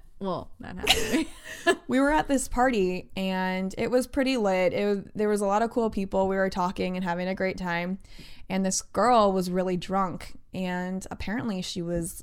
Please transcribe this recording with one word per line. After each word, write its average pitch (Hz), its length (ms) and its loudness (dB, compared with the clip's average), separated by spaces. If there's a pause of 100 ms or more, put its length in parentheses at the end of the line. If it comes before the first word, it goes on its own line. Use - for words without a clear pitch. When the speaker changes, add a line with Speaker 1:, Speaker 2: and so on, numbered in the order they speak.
(200)
Speaker 1:
well, 190 320 -4 (100)
that - 160 -10
happened - 200 2
to 220 200 2
me. 320 100 0 (540)
<laughs> - 60 -12
Speaker 2:
we 247 120 4
were 277 120 4
at 311 180 2
this 269 180 2
party, 208 680 2
and 185 600 -2
it 226 140 -2
was 254 160 4
pretty 262 300 0
lit. 185 360 4
It 202 120 0
was, 202 140 2 (160)
there 214 120 2
was 208 140 2
a 208 40 2
lot 202 180 2
of 226 60 2
cool 226 200 0
people. 190 400 0
We 190 80 0
were 190 120 2
talking 185 460 -2
and 185 80 -2
having 180 240 -2
a 190 80 -2
great 185 220 -2
time. 180 400 -2 (520)
And 190 160 0
this 190 160 0
girl 208 520 6
was 185 180 0
really 185 260 0
drunk, 185 560 -2 (200)
and 185 580 -4
apparently 202 500 -4
she 180 200 -6
was 170 420 -4